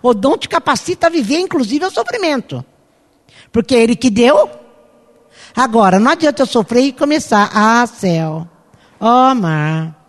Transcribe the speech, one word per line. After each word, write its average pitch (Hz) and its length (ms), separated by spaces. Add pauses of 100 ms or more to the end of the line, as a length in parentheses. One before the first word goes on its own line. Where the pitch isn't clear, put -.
O 247 120
dom 269 220
te - 140
capacita 330 580
a 330 40
viver, 294 280
inclusive, 302 460
o 381 60
sofrimento. 294 720 (880)
Porque 233 240
é 226 80
ele 233 120
que 254 140
deu. 240 400 (1040)
Agora, 214 440
não 247 120
adianta 311 300
eu 254 60
sofrer 240 380
e 277 60
começar, 277 640
"Ah, 226 320
céu, 165 640 (520)
ó 254 360
mar 160 720